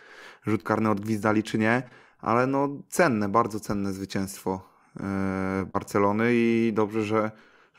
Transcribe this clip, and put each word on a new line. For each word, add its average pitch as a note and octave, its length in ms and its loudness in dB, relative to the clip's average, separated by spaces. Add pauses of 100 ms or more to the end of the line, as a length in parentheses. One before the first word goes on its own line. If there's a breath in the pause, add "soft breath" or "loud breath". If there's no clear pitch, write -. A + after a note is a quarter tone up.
(460 loud breath)
rzut G#2 160 0
karny A2 280 2
odgwizdali, G#2+ 520 0
czy - 160 -4
nie, A2+ 240 2 (380 loud breath)
ale A#2+ 260 2
no C#3 220 0 (200)
cenne, A2+ 400 2
bardzo G#2+ 320 2
cenne G2 320 -4
zwycięstwo, F#2+ 760 -6 (320 soft breath)
e, F#2+ 720 -2
Barcelony G2+ 600 2
i A#2 400 2
dobrze, G#2+ 300 0
że, G#2+ 260 0 (480 soft breath)